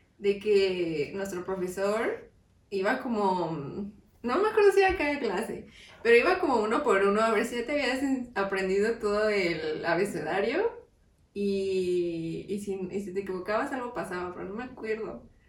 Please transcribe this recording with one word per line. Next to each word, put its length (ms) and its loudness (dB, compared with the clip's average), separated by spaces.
de 200 2
que 760 2
nuestro 300 -6
profesor 880 -2
iba 300 0
como, 920 -2
no 160 0
me 100 4
acuerdo 240 6
si 80 6
era 160 4
cada 220 0
clase, 480 -4
pero 120 8
iba 220 6
como 240 2
uno 220 0
por 200 4
uno 160 4
a 120 4
ver 140 2
si 100 -6
ya 100 -4
te 60 -4
habías 320 0
en-, 320 -2
aprendido 600 2
todo 300 2
el 560 0
abecedario 840 0
y, 1120 -2
y 120 -4
si, 180 -6
y 80 -4
si 120 -8
te 80 -4
equivocabas 520 -4
algo 200 -6
pasaba, 420 -6
pero 140 -10
no 60 -8
me 100 -8
acuerdo. 640 -8